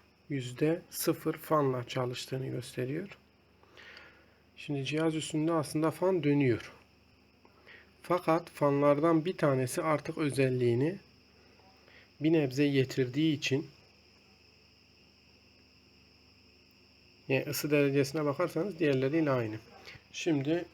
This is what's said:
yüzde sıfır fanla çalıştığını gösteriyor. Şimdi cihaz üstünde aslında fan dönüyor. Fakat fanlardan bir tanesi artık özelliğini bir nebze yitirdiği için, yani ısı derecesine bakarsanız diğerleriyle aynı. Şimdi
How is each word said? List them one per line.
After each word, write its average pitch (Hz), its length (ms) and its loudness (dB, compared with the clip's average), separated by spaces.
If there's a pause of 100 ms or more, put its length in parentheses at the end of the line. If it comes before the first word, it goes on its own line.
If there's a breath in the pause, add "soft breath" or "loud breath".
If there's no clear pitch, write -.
(300)
yüzde 147 600 -2
sıfır 156 440 -2
fanla 131 540 0
çalıştığını 127 600 -6
gösteriyor. 127 720 -8 (1400 loud breath)
Şimdi 139 300 -6
cihaz 156 300 0
üstünde 156 380 -2
aslında 156 380 0
fan 180 320 0
dönüyor. 143 500 2 (1300 loud breath)
Fakat 165 480 0
fanlardan 147 760 4
bir 185 120 -4
tanesi 135 440 2
artık 156 360 -2
özelliğini 131 800 2 (1200 loud breath)
bir 156 140 2
nebze 143 300 2
yitirdiği 139 760 0
için, - 280 -2 (3500)
yani 135 220 0
ısı 147 220 -6
derecesine 143 540 2
bakarsanız 165 540 -2
diğerleriyle 143 520 2
aynı. 113 240 -2 (560 loud breath)
Şimdi 156 640 -2